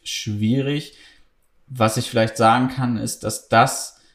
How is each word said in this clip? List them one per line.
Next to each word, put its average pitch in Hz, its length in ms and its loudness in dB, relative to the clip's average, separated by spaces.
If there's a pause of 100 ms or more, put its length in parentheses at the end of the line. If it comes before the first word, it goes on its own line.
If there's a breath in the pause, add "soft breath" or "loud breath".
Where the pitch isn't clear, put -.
schwierig. 131 880 -2 (760 soft breath)
Was 110 300 0
ich 117 120 -4
vielleicht 110 280 0
sagen 120 320 4
kann, 123 280 -2
ist, - 260 -8
dass - 260 -8
das - 480 2 (180)